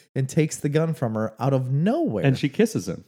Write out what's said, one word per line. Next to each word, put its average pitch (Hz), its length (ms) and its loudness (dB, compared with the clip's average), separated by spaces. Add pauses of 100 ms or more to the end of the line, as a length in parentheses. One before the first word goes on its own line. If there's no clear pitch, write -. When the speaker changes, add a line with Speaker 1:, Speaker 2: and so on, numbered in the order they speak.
(160)
Speaker 1:
and 135 140 -2
takes 156 280 0
the 151 120 -2
gun 156 240 0
from 113 220 -4
her 110 240 -2
out 135 140 2
of 127 180 0
nowhere. 175 540 0
Speaker 2:
And 131 120 4
she 147 120 -2
kisses 143 400 0
him. - 180 -8